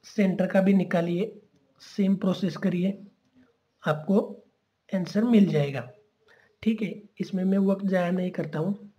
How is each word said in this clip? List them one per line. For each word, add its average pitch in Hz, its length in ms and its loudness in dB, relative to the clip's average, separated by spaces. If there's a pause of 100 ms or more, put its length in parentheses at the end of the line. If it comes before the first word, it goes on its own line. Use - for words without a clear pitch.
center 185 400 0
का 190 140 2
भी 196 140 4
निकालिए, 175 580 0 (500)
same 196 340 0
process 185 400 -2
करिए, 180 420 -2 (880)
आपको 160 360 0 (720)
answer 190 340 -2
मिल 214 220 6
जाएगा, 139 400 -2 (760)
ठीक 220 200 0
है। 185 100 -4 (280)
इसमें 185 240 -4
मैं 190 160 2
वक्त 196 260 0
ज़ाया 180 240 0
नहीं 180 200 -2
करता 151 280 -6
हूँ। 190 200 -2 (200)